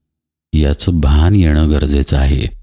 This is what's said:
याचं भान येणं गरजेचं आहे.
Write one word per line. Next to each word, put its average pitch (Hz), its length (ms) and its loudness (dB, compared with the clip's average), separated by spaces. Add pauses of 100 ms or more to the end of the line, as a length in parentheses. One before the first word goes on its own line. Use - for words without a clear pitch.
(540)
याचं 76 460 0
भान 76 360 2
येणं 78 340 2
गरजेचं 73 460 -2
आहे. 67 300 0 (160)